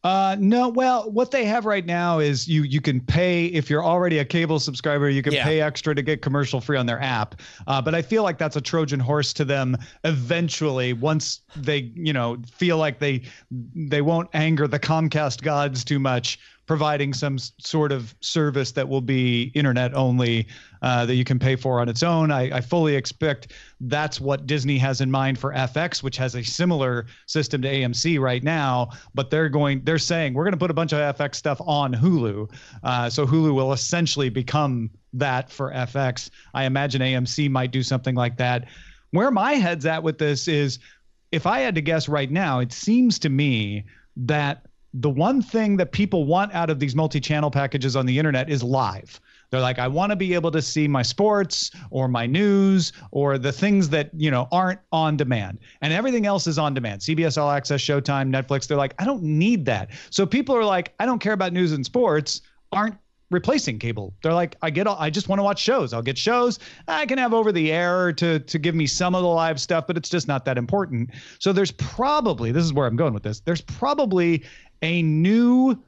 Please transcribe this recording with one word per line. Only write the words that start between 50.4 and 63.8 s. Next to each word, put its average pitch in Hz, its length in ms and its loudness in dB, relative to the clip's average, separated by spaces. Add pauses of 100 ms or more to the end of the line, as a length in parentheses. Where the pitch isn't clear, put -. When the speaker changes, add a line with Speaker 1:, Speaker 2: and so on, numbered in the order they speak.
Speaker 1:
to 156 120 0
see 151 260 0
my 139 140 2
sports 202 680 0 (200)
or 131 180 -2
my 120 180 -2
news 196 680 4 (180)
or 139 260 2
the 135 160 -2
things 196 380 2
that, 151 240 0
you 156 160 0
know, 123 200 0
aren't 185 300 2 (120)
on 156 240 2
demand." 113 420 -2 (240)
And 151 100 0
everything 233 320 0
else 202 220 0
is 156 120 0
on 151 140 0
demand. 113 300 -6
C 160 120 -2
B 165 100 2
S 147 120 0
All 147 140 2
Access, 143 320 0
Showtime, 139 480 0
Netflix. 135 360 -2
They're 147 120 0
like, 139 200 -2
"I 190 60 -2
don't 240 180 -2
need 160 440 2
that." 107 240 -2 (180)
So - 160 0
people 254 320 2
are 226 80 4
like, 190 360 0
"I 214 60 0
don't 247 120 0
care 208 160 0
about 185 180 0
news 175 200 2
and 139 120 -2
sports," 160 560 0 (300)
aren't 208 260 -2 (340)
replacing 180 480 0
cable. 107 440 -8